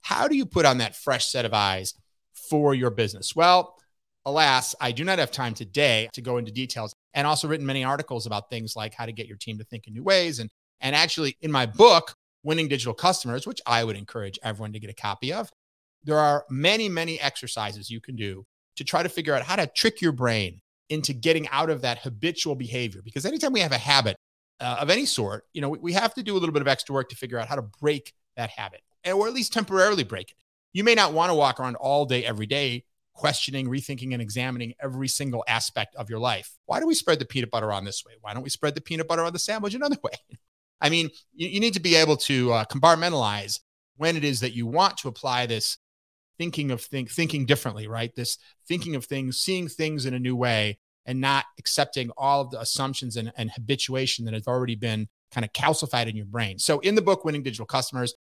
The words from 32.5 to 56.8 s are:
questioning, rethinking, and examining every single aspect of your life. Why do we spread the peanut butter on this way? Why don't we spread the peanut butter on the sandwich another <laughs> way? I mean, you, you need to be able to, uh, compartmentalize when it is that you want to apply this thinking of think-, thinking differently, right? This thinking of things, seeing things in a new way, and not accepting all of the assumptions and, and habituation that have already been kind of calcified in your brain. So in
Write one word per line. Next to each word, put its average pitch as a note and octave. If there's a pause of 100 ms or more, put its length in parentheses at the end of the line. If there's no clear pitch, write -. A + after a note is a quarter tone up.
questioning, C3+
rethinking, C3
and A#2+
examining A#2+
every C3+
single B2+
aspect A2+
of G#2+
your A2+
life. A2+ (160)
Why -
do E4
we E4
spread -
the -
peanut A#2+
butter G#2+
on G2
this G2
way? A#2
Why G#2
don't B2
we C#3
spread D3
the D#3
peanut E3
butter E3
on E3+
the -
sandwich G#3
another C#4+
<laughs> -
way? - (680)
I D3
mean, E3 (240)
you, F3
you F#3+
need A3+
to F#3
be E3+
able D#3
to, B2
uh, A2
compartmentalize C#3 (380)
when E3
it D3+
is C#3
that B2+
you A#2+
want E3
to C#3
apply B2
this A2+ (600)
thinking D#3
of A#2+
think-, C3
thinking D#3
differently, G#2+
right? A2+
This A#2+ (280)
thinking E3+
of B2
things, C3
seeing F#3
things D#3
in C3
a B2+
new B2+
way, A2 (280)
and B2+
not C#3 (120)
accepting C3
all C#3
of C3
the A#2
assumptions C3
and, A2+
and A2+
habituation B2+
that A2
have G#2+
already B2+
been G#2+ (220)
kind A#2+
of G#2
calcified C3+
in A2
your G#2
brain. G2+
So D3
in G3+